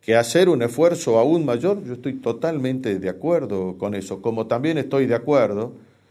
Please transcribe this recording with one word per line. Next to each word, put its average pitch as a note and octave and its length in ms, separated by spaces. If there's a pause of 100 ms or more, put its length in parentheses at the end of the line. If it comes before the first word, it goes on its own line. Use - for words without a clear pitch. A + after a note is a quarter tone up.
que A2 140
hacer D#3+ 340
un C#3+ 140
esfuerzo C#3+ 560
aún D3+ 260
mayor. E3 400
Yo B2 100
estoy A#2+ 200
totalmente C3 840
de F#2+ 80
acuerdo G2+ 680
con G2+ 180
eso, G2 260
como A2+ 240
también C3+ 320
estoy C3+ 280
de A#2 100
acuerdo A#2 560 (380)